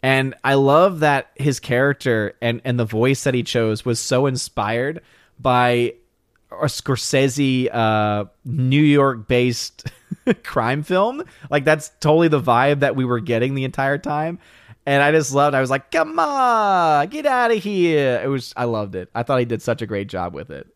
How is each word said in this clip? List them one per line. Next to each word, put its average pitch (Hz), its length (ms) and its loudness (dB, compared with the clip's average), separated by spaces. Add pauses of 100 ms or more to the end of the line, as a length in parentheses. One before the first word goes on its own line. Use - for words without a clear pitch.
And 135 380 0
I 135 120 2
love 151 440 4
that 143 360 0
his 139 260 -2
character 123 800 0
and, 120 240 -2
and 127 120 -2
the 120 60 0
voice 117 400 0
that 135 100 0
he 123 80 0
chose 110 440 -2
was 120 160 -2
so 131 240 0
inspired 123 760 -4 (380)
by 123 540 2 (580)
a 92 140 -4
Scorsese, 135 1080 -2
uh, 107 520 0 (180)
New 131 380 2
York-based 127 1080 0 (260)
<laughs> - 280 -2
crime 131 400 -2
film. 214 400 0 (260)
Like, 143 140 0
that's 156 260 0 (120)
totally 160 260 4
the 151 140 2
vibe 131 400 2
that 135 160 0
we 131 80 0
were 120 160 -2
getting 120 340 -2
the 135 80 -4
entire 135 340 -2
time. 160 420 -4 (460)
And 139 160 2
I 143 120 4
just 143 200 2
loved, 143 220 2
I 135 60 2
was 131 80 -2
like, 135 200 -4
"Come 320 300 -2
on, 214 880 2
get 285 180 -8
outta 247 280 2
here." 170 680 2
It 117 60 -4
was, 135 300 -4
I 123 80 -2
loved 107 300 -4
it. 92 200 -8
I 117 80 -4
thought 131 160 0
he 123 60 2
did 117 160 -4
such - 200 -2
a 110 60 -8
great 98 220 -6
job 90 240 -6
with 73 180 -12
it. 69 240 -16